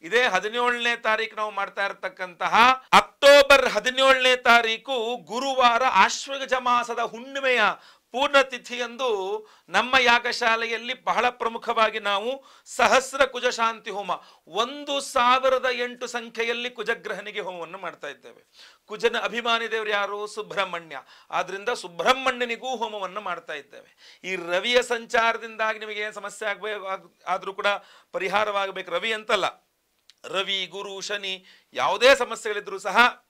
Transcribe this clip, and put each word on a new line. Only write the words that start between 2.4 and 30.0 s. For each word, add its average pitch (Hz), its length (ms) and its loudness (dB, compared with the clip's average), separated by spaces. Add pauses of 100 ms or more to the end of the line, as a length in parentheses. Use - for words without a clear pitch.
ಅಕ್ಟೋಬರ್ 277 760 8
ಹದಿನೇಳನೇ 254 680 4
ತಾರೀಕು 233 800 2
ಗುರುವಾರ 240 680 0
ಆಶ್ವಯುಜ 262 760 0
ಮಾಸದ 240 400 0
ಹುಣ್ಣಿಮೆಯ 247 640 -2 (500)
ಪೂರ್ಣ 277 280 4
ತಿಥಿಯಂದು 240 1080 -4 (200)
ನಮ್ಮ 226 320 2
ಯಾಗಶಾಲೆಯಲ್ಲಿ 233 1040 0
ಬಹಳ 196 240 0
ಪ್ರಮುಖವಾಗಿ 226 720 -2
ನಾವು 208 460 -4 (200)
ಸಹಸ್ರ 262 600 4
ಕುಜ 247 220 -4
ಶಾಂತಿ 226 440 -2
ಹೋಮ, 190 200 -8 (360)
ಒಂದು 277 540 -4
ಸಾವಿರದ 254 720 2
ಎಂಟು 247 340 -6
ಸಂಖ್ಯೆಯಲ್ಲಿ 233 640 -6
ಕುಜಗ್ರಹನಿಗೆ 208 680 -8
ಹೋಮವನ್ನು 180 380 -10
ಮಾಡ್ತಾ 165 300 -12
ಇದ್ದೇವೆ. 123 380 -18 (380)
ಕುಜನ 214 340 -4
ಅಭಿಮಾನಿ 226 520 -2
ದೇವರು 214 200 -4
ಯಾರು? 202 360 -4
ಸುಬ್ರಹ್ಮಣ್ಯ. 180 760 -8 (280)
ಆದ್ರಿಂದ 180 380 -6
ಸುಬ್ರಹ್ಮಣ್ಯನಿಗೂ 240 1080 -2
ಹೋಮವನ್ನು 208 440 -8
ಮಾಡ್ತಾ 175 320 -10
ಇದ್ದೇವೆ. - 720 -18
ಈ 185 120 -6
ರವಿಯ 196 460 -2
ಸಂಚಾರದಿಂದಾಗಿ 226 960 -4
ನಿಮಗೆ 214 220 -14
ಏನ್ 214 120 -10
ಸಮಸ್ಯೆ 202 360 -12
ಆಗ್ಬೇಕು, 202 380 -8
ಆಗ್-, 185 400 -14
ಆದ್ರೂ 185 260 -6
ಕೂಡ 202 140 -4 (460)
ಪರಿಹಾರವಾಗಬೇಕು. 190 760 -2
ರವಿ 185 220 -2
ಅಂತಲ್ಲ, 214 600 -4 (520)